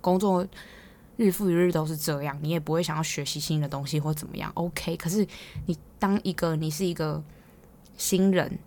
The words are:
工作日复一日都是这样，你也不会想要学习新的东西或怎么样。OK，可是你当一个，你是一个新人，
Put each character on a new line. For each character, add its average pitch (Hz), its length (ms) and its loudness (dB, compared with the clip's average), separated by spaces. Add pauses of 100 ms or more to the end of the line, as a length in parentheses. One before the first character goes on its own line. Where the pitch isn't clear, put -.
工 180 180 4
作 185 260 4 (720)
日 214 140 6
复 196 180 0
一 175 40 4
日 175 180 6
都 160 160 0
是 160 100 -2
这 147 280 -4
样， 143 180 -4
你 151 80 -2
也 170 80 2
不 151 140 -2
会 165 100 2
想 165 140 -2
要 160 80 0
学 147 200 -4
习 143 140 -4
新 151 220 0
的 143 80 0
东 139 180 -6
西 151 140 0
或 156 120 -2
怎 151 140 -6
么 - 100 -10
样。 - 180 -6
OK， 170 420 -4
可 - 120 -6
是 202 160 2 (420)
你 170 120 -2 (220)
当 196 240 2
一 190 80 0
个， 165 240 0
你 156 120 -2
是 160 160 -2
一 175 80 0
个 156 300 -4 (760)
新 190 360 4
人， - 340 2